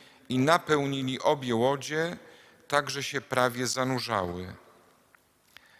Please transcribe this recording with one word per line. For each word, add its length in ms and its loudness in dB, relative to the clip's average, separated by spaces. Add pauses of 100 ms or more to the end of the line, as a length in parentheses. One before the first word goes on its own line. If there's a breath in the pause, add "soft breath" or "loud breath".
(300 loud breath)
i 100 0
napełnili 800 2
obie 360 2
łodzie, 640 0 (500 loud breath)
tak 220 2
że 140 -6
się 180 -4
prawie 460 0
zanurzały. 880 -2 (1300 loud breath)